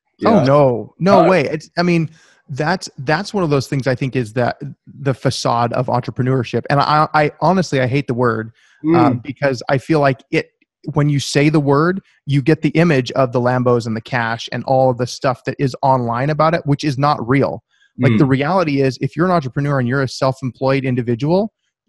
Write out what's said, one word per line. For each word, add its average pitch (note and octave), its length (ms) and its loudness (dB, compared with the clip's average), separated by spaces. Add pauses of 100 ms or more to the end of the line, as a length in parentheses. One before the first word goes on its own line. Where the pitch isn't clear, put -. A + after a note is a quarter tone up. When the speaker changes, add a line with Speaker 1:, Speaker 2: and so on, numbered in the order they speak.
(180)
Speaker 1:
You - 100 0
Speaker 2:
Oh, G#3+ 120 6
Speaker 1:
know? C3+ 40 2
Speaker 2:
no. C3 540 2
No F#3+ 240 4
Speaker 1:
No. F3 80 4
Speaker 2:
way. E3+ 160 2
It's, - 320 -8
I F3 40 2
mean, E3+ 280 0 (400)
that's, D#3 480 -4
that's D3+ 340 -4
one G3+ 100 -2
of E3 60 0
those C#3+ 200 0
things C3+ 180 -4
I C3 80 2
think C3+ 220 -4
is A2 180 -4
that A#2+ 260 -2 (260)
the C3+ 280 -4
facade A#2+ 580 -2
of B2 140 -2
entrepreneurship. B2 840 -2
And C#3+ 100 2
I, D3+ 360 2
I D3+ 260 2
honestly, D#3+ 400 0
I B2+ 60 2
hate C3+ 200 -2
the C#3 60 -2
word, A2+ 400 -2 (320)
uh, B2 280 4
Speaker 1:
Mm. B2 100 -4
Speaker 2:
because C#3 480 -4
I C#3 80 2
feel D#3 220 0
like C#3 300 0
it, - 200 -4 (420)
when D3 160 0
you C#3+ 100 0
say C#3+ 300 2
the D#3 100 2
word, D3 420 2 (260)
you C#3 140 2
get D#3 220 2
the D#3 60 2
image D3 440 2
of C3 200 0
the B2+ 80 0
Lambos B2 480 0
and A2 80 -4
the A2+ 40 -8
cash A#2 520 -4
and B2 120 -6
all C3 240 2
of B2 100 -2
the B2 80 -4
stuff - 360 -4
that - 160 -6
is C#3 240 -2
online B2+ 480 0
about D#3 240 0
it, E3+ 100 -4
which C#3+ 200 -2
is D3 120 -2
not C#3+ 300 -2
real. A#2+ 380 0 (340)
Like, B2 140 2
Speaker 1:
Mm. A2 60 2
Speaker 2:
the D3 80 4
reality C#3+ 560 0
is, C3+ 180 0
if - 160 -4
you're E3 100 0
an F#3 60 2
entrepreneur C#3+ 480 -2
and A#2+ 80 -2
you're C3+ 140 0
a B2+ 60 -2
self-employed C3+ 760 -2
individual, C3 680 -2 (360)